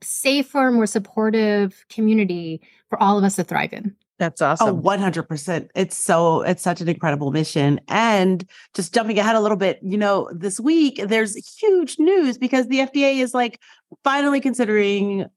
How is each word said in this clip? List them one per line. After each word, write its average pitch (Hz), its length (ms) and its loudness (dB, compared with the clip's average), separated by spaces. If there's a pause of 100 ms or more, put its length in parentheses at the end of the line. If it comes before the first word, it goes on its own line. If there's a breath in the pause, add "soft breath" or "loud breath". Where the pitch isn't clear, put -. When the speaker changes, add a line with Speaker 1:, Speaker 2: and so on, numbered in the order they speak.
Speaker 1:
safer, 269 680 0
more 226 160 2
supportive 208 1000 -2
community 185 720 0 (280 soft breath)
for - 140 -2
all 202 160 4
of 196 60 2
us 196 100 2
to 180 80 -2
thrive - 300 -4
in. 208 240 -10 (240)
Speaker 2:
That's 165 200 -4
awesome. 170 280 2
Speaker 3:
Oh, 202 60 2
one 175 260 0
hundred 170 240 -2
percent. 151 500 -6
It's 185 220 -4
so, 165 460 2
it's 180 200 -2
such 175 180 -2
an 165 80 -6
incredible 147 440 -2
mission. 147 560 0
And 185 600 0 (260 loud breath)
just - 200 -6
jumping 220 240 0
ahead 220 160 2
a 220 60 2
little 208 180 0
bit, 185 240 -2
you 190 160 -4
know, 202 340 0
this 190 280 -8
week, 285 440 2
there's 214 320 0 (220)
huge 370 400 2
news 320 400 2
because 254 300 0
the 262 120 0
F 262 120 -2
D 277 120 2
A 269 140 2
is, 254 160 -2
like, 240 260 -2 (440 soft breath)
finally 285 360 0
considering 202 840 0 (100)